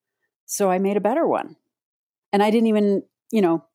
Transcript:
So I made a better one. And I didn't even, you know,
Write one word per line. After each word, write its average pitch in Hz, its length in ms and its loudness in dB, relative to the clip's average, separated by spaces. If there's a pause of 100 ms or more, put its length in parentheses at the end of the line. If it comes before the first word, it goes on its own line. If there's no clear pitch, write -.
(460)
So 196 240 -2
I 180 80 0
made 196 180 -2
a 208 60 -2
better 254 240 0
one. 117 300 -4 (760)
And 202 100 2
I 214 80 2
didn't 226 180 2
even, 208 340 0 (300)
you 220 80 0
know, 165 240 0 (100)